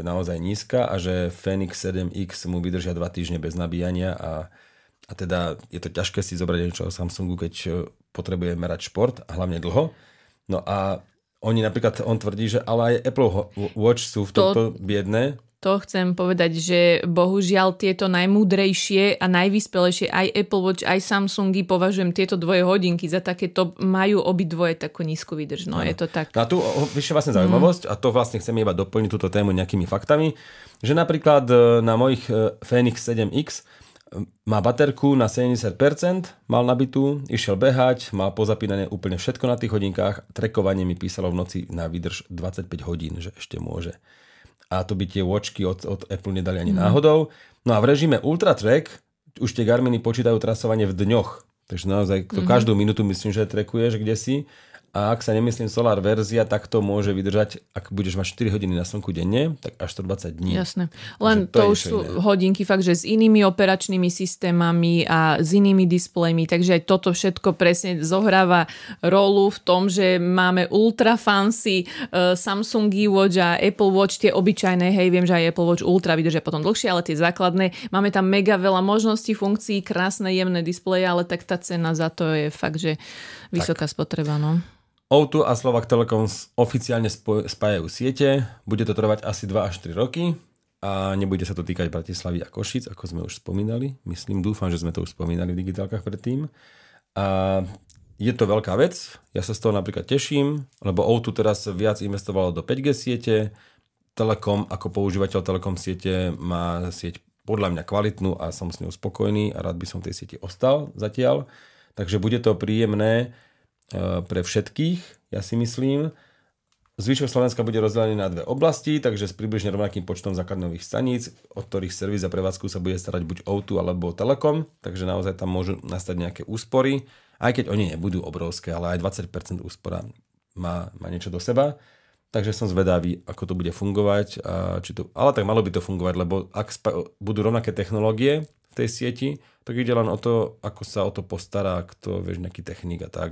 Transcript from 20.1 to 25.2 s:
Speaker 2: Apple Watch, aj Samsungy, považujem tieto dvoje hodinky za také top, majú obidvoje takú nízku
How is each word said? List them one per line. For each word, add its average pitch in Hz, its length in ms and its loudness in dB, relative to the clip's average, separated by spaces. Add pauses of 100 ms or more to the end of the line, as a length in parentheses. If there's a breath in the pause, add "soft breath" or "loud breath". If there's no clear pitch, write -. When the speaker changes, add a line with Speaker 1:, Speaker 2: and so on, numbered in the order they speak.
Speaker 2:
Apple 202 240 0
Watch, 185 220 0
aj 185 180 0
Samsungy, 196 600 0
považujem 185 480 2
tieto 190 240 0
dvoje 180 260 2
hodinky 180 460 2
za 175 120 0
také 180 280 -4
top, 180 300 0
majú 190 420 2
obidvoje 170 580 0
takú - 240 -8
nízku 156 320 -6